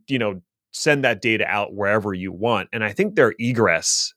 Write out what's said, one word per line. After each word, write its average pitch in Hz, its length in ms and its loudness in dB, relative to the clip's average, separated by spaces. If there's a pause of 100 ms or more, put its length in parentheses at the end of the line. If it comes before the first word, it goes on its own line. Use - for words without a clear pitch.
you 135 100 -2
know, 104 220 -4 (320)
send 147 320 0
that 117 160 0
data 110 260 0
out 101 280 -2
wherever 101 400 0
you 92 180 -6
want." 101 400 -2
And 113 100 -4
I 104 120 -2
think 208 220 -2
their 117 220 6
egress 113 800 0